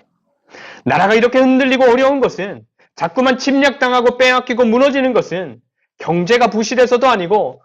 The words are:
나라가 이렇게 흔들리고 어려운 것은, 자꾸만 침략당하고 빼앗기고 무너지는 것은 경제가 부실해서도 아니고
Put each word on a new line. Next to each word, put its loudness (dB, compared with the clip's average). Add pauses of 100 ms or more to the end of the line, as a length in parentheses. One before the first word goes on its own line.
(840)
나라가 2
이렇게 2
흔들리고 2
어려운 2
것은, -6 (300)
자꾸만 -2
침략당하고 0
빼앗기고 0
무너지는 0
것은 -6 (400)
경제가 0
부실해서도 0
아니고 -2